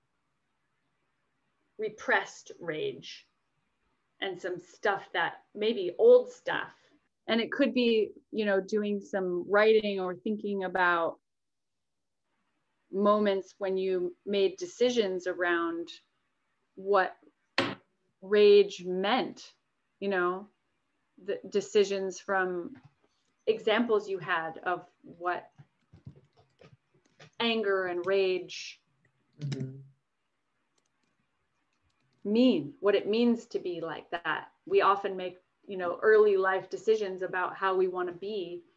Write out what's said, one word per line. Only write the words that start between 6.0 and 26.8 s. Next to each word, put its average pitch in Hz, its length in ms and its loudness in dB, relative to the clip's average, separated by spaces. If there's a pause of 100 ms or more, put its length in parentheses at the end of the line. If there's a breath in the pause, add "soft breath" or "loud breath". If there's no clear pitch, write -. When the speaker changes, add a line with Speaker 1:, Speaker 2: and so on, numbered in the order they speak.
Speaker 1:
stuff. - 400 -6 (560)
And 226 140 2
it 208 100 -4
could 254 220 2
be, 233 380 2 (200)
you 214 140 -2
know, 196 160 2
doing 208 380 -2
some 180 500 -4
writing 208 500 4
or 180 160 -4
thinking 202 500 -4
about 175 520 0 (1700)
moments 202 680 2
when 190 180 -2
you 185 380 -2 (100)
made 196 320 0
decisions 196 680 -2
around 170 640 -2 (880)
what 190 400 0 (1080)
rage 202 640 6
meant, 190 580 -2 (560)
you 202 100 -4
know, 185 380 -2 (800)
the 190 140 -6 (100)
decisions 196 680 0
from 185 520 -4 (760)
examples 220 600 0
you 190 100 -6
had 165 460 -4
of 180 200 -4 (180)
what 175 460 -8 (1900)